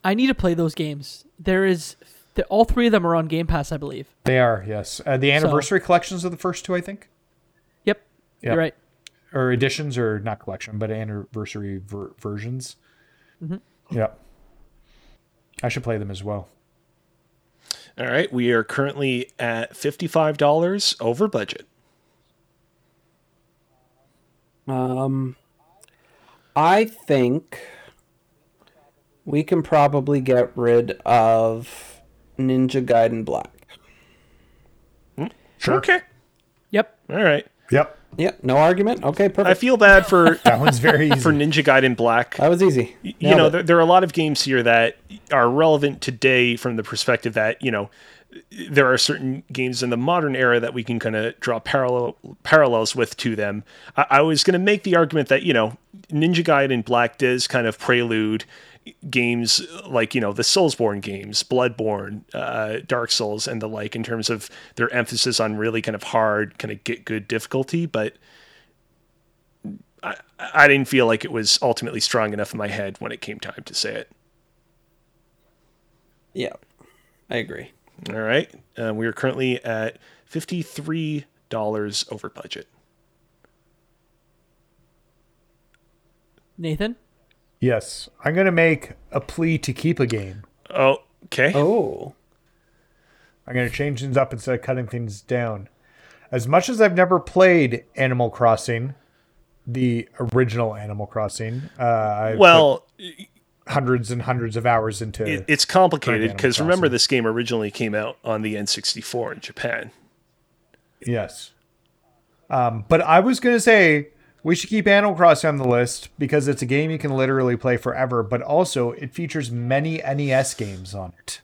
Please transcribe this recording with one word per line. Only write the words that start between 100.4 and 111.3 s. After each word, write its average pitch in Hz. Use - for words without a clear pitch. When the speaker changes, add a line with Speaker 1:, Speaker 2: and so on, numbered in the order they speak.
Speaker 2:
Animal 104
Crossing, 113
uh, 127
I've 110
Speaker 3:
Well, 165
Speaker 2:
put 160
hundreds 123
and 120
hundreds 117
of 113
hours 110
into 110
Speaker 3:
it, 151
it's 151
complicated 160
Speaker 2:
current 110
Animal 98
Speaker 3:
'cause 127
remember 175
Speaker 2:
Crossing. 147
Speaker 3:
this 120
game 123
originally 113
came 107
out 107
on 110
the 107
N 104
sixty-four 113
in -
Japan. 113
Speaker 2:
Yes. 113